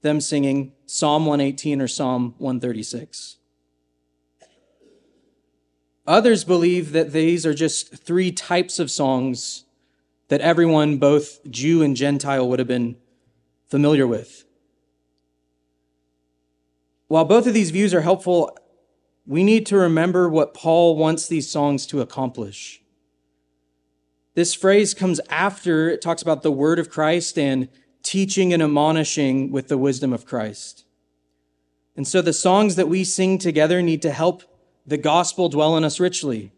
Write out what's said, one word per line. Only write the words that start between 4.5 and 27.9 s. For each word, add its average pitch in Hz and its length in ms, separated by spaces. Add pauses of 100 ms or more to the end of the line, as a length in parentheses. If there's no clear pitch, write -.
Others 214 360
believe 170 480
that 156 220
these 160 340
are 147 80
just 151 400
three 180 360
types 180 460
of 147 140
songs 131 760 (600)
that 143 140
everyone, 156 560
both 143 420 (100)
Jew 147 320
and 143 140
Gentile, 139 520
would 123 120
have 127 80
been 120 300 (680)
familiar 147 380
with. - 400 (2500)
While 160 180
both 226 220
of 226 80
these 196 160
views 190 200
are 175 100
helpful, 180 540 (720)
we 156 180
need 214 220
to 202 120
remember 175 520
what 156 240
Paul 165 420
wants 160 320
these 160 220
songs 143 380
to 143 140
accomplish. 120 840 (1500)
This 170 180
phrase 202 400
comes 180 260 (120)
after 170 580
it - 140
talks 165 180
about 160 220
the 151 80
word 147 260
of 165 140
Christ 165 480
and 131 280 (380)